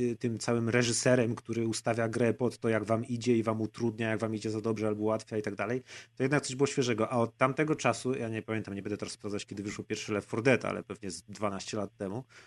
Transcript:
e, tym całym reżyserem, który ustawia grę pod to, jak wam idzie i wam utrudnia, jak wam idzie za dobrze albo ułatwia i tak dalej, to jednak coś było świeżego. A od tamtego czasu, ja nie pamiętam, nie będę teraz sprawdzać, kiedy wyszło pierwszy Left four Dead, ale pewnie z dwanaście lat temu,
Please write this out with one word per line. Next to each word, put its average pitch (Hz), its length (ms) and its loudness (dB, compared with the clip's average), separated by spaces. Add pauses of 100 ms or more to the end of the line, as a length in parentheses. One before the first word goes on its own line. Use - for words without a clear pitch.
(120)
e, 110 40 -8
tym 113 220 -2
całym 117 300 0
reżyserem, 120 680 4
który 113 340 -4
ustawia 113 400 0
grę 113 260 4
pod 120 240 0
to, 120 100 -2
jak 110 160 2
wam 113 200 2
idzie 120 320 2
i 113 60 4
wam 110 180 0
utrudnia, 110 500 -2
jak 110 100 0
wam 110 140 0
idzie 110 160 -2
za 110 100 -2
dobrze 110 280 0
albo 104 140 -2
ułatwia 110 360 0
i 107 40 0
tak 101 120 -4
dalej, 107 280 -2 (340)
to - 60 -4
jednak 135 200 2
coś 131 140 -6
było 139 100 4
świeżego. 120 420 2
A 131 80 -2
od 117 200 2
tamtego 151 400 2
czasu, 127 380 0
ja 120 140 -4
nie 110 140 -4
pamiętam, 104 320 -6
nie 98 80 -8
będę 101 140 -4
teraz 98 160 -8
sprawdzać, 101 340 -8
kiedy 101 160 -8
wyszło 101 220 -8
pierwszy - 280 -6
Left 101 180 -2
four 113 120 -2
Dead, 123 220 6
ale 98 180 -4
pewnie 98 280 -12
z 85 120 -12
dwanaście 98 540 -6
lat 98 200 -6
temu, 104 280 -6 (220)